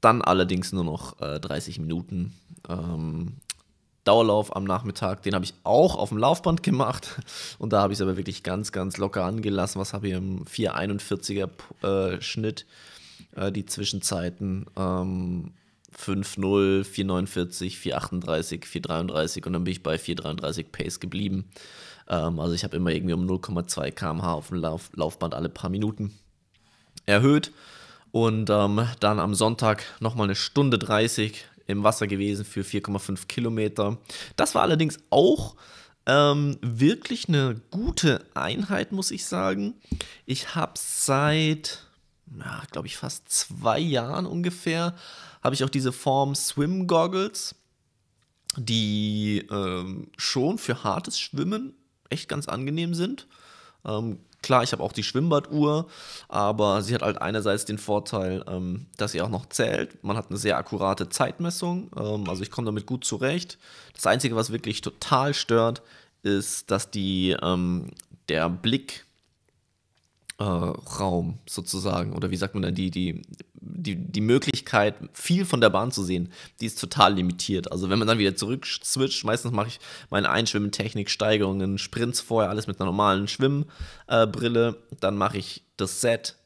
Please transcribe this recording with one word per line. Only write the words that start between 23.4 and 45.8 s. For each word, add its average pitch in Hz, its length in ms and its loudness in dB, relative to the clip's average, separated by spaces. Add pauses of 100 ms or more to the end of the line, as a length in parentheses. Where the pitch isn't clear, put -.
zwei 71 240 -4
K - 180 -6
M 80 140 -2
H 85 100 0
auf 76 140 -6
dem 90 100 -4
Lauf-, 80 380 -4
Laufband 80 400 -2
alle 82 140 -2
paar 85 200 -8
Minuten 104 480 -4 (880)
erhöht. 135 460 6 (600)
Und, 110 380 2
ähm, 104 320 6 (180)
dann 104 200 4
am 98 160 2
Sonntag 107 480 2 (160)
nochmal 113 260 0
eine 98 100 2
Stunde 135 440 4
dreißig, 110 680 0 (260)
im 101 120 0
Wasser 107 240 4
gewesen 101 380 0
für - 180 -6
vier 101 180 -4
Komma 98 180 -2
fünf - 280 -8
Kilometer. 110 680 0 (380)
Das - 200 2
war - 60 4
allerdings 160 380 2 (100)
auch, 175 460 4 (500)
ähm, 143 560 4
wirklich 139 680 0
eine 131 320 2 (100)
gute 170 600 0
Einheit, 139 580 -2
muss 190 200 -2
ich - 140 -8
sagen. 190 500 -2 (500)
Ich - 300 -4
hab - 220 -2
seit, 151 1080 0 (500)
ja, - 340 -10
glaub - 140 -8
ich, - 120 -10
fast - 320 -10
zwei - 500 0
Jahren 143 460 0
ungefähr, 175 720 -2 (460)
hab 127 120 2
ich 139 100 0
auch 135 60 2
diese 131 220 0